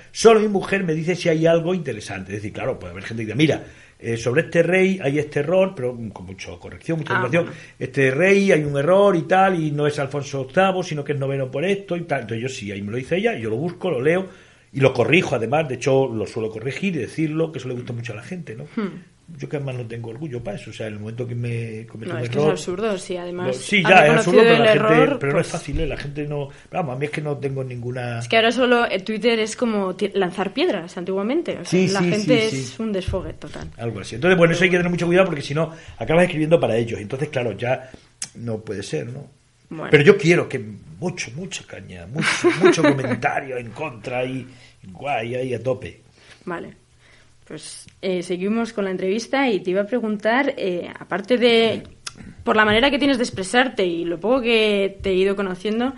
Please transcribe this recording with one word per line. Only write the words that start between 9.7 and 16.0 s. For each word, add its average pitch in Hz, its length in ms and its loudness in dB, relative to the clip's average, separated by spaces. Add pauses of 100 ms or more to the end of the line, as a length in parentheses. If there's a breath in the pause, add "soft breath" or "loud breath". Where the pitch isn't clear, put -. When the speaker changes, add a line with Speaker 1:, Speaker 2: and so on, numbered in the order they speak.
Speaker 1:
no 147 160 2
es 143 100 -2
Alfonso 139 440 -4
octavo, 185 420 2
sino 151 180 -6
que 143 120 -4
es 135 40 -4
noveno 135 320 -2
por 135 140 -4
esto 196 320 -2
y 170 60 -4
tal". 143 180 -4
Entonces 113 220 -6
yo 131 60 -4
sí, 101 220 -8
ahí 98 100 -8
me 101 120 -6
lo 120 60 -4
dice 135 180 -2
ella, 220 200 0
yo 113 140 -6
lo 110 60 -2
busco, 175 340 -4
lo 131 100 0
leo 180 280 2 (440 loud breath)
y 131 80 -8
lo 131 120 6
corrijo, 135 420 0
además, 127 340 0
de 127 80 -6
hecho 135 300 2